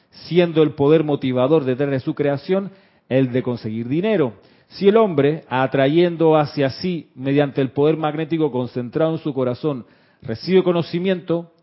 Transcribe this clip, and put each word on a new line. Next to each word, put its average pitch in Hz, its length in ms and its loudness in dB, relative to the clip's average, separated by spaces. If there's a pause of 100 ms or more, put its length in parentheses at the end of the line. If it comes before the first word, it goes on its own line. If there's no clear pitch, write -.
(120)
siendo 170 500 0
el 151 100 2
poder 156 320 2
motivador 135 640 0
detrás 127 240 -2
de 135 100 -2
su 151 140 -6
creación 180 580 -2 (380)
el 127 220 2
de 123 120 -2
conseguir 117 440 -6
dinero. 160 460 0 (340)
Si 190 200 -2
el 202 100 6
hombre, 156 520 2
atrayendo 156 880 2
hacia 143 320 0
sí 175 460 -6
mediante 139 460 0
el 131 100 -2
poder 151 260 2
magnético 156 540 -2
concentrado 123 600 -4
en 160 60 -4
su 147 160 -6
corazón, 127 520 -4 (360)
recibe 175 420 0
conocimiento, 170 880 -2 (100)